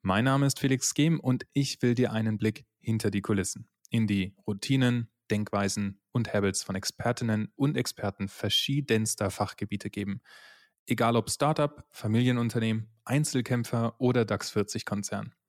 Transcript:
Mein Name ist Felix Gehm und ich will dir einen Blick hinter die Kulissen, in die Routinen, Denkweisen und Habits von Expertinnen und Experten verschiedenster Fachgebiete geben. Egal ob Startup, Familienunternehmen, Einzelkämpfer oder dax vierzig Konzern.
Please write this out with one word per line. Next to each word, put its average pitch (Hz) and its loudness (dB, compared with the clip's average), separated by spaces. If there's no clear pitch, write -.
Mein 98 2
Name 139 4
ist 135 0
Felix 131 0
Gehm 156 4
und 127 0
ich - -2
will 120 4
dir 117 2
einen 110 0
Blick 107 -2
hinter 107 0
die 101 0
Kulissen, - -2
in 113 2
die 98 0
Routinen, 120 0
Denkweisen 101 -2
und 117 0
Habits 101 0
von 98 -6
Expertinnen 110 -2
und 139 0
Experten 98 -4
verschiedenster 110 0
Fachgebiete 101 -6
geben. 98 -6
Egal 117 2
ob 110 0
Startup, 147 0
Familienunternehmen, 113 0
Einzelkämpfer 120 -2
oder 123 4
dax 104 -2
vierzig 107 -2
Konzern. 104 -6